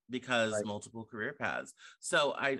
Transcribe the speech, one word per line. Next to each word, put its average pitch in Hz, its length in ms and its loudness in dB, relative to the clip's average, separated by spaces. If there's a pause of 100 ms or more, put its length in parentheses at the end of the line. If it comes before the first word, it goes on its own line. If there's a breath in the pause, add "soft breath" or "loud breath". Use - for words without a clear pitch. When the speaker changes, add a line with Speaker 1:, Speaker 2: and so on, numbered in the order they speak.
Speaker 1:
because 117 460 2
Speaker 2:
Right. 104 100 0
Speaker 1:
multiple 104 400 -6
career 113 300 -6
paths. 73 400 -4 (240 loud breath)
So 147 340 2
I, 139 280 0